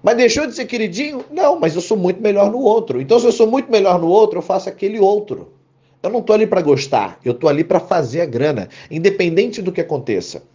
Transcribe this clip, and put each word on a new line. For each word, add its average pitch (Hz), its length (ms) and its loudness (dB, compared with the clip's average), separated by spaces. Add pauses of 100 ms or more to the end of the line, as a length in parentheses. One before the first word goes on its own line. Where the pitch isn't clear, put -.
Mas 226 160 2
deixou 254 300 2
de 233 80 -10
ser - 120 -8
queridinho? 240 640 -6
Não, 320 260 0
mas 160 160 0
eu 175 60 -4
sou 214 160 -2
muito 180 260 -2
melhor 202 300 2
no 247 80 -4
outro. 220 400 0
Então, 170 180 2
se 240 80 2
eu 233 60 4
sou 226 160 4
muito 262 240 -2
melhor 196 280 4
no 165 80 0
outro, 208 300 4
eu 165 40 -6
faço 190 260 -4
aquele 208 320 -4
outro. 190 520 0 (480)
Eu 180 100 -4
não 226 120 -2
tô 214 100 2
ali 214 140 4
pra 185 160 0
gostar, 131 640 0
eu 120 100 0
tô 160 140 0
ali 151 160 2
pra 175 160 0
fazer 156 400 -2
a 170 60 0
grana, 127 420 -2 (200)
independente 185 720 -2
do 180 120 -6
que 175 80 -6
aconteça. 110 640 -6 (100)